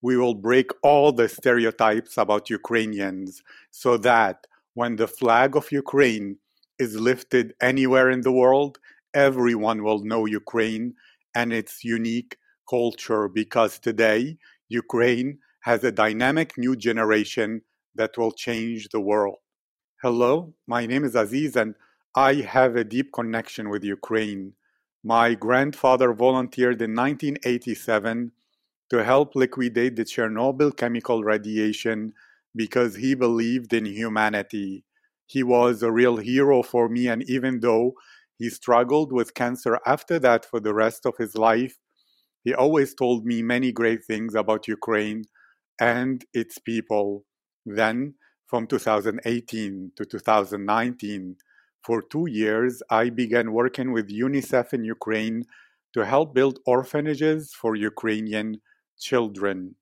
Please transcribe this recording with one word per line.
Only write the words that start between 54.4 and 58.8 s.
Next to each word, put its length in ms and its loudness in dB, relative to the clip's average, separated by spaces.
in 140 -4
Ukraine 580 -4
to 120 0
help 280 0
build 320 2
orphanages 880 0
for 220 -4
Ukrainian 840 -4